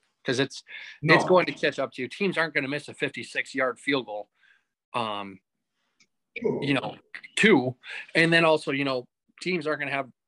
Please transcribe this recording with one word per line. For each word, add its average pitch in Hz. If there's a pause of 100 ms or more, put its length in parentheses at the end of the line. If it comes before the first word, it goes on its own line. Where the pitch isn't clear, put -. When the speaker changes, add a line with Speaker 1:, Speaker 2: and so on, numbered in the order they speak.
(260)
Speaker 1:
'cause 127
it's, - (400)
it's 156
Speaker 2:
No. -
Speaker 1:
going 180
to 143
catch -
up 135
to -
you. 123
Teams 180
aren't 160
gonna 139
miss 139
a 110
fifty-six -
yard 131
field 131
goal. 104 (640)
Um, 104 (1000)
Speaker 2:
Sure. -
Speaker 1:
you 139
know, - (400)
two, 135 (380)
and 165
then 170
also, 156
you 139
know, 131 (340)
teams 175
aren't 151
gonna 139
have 139 (200)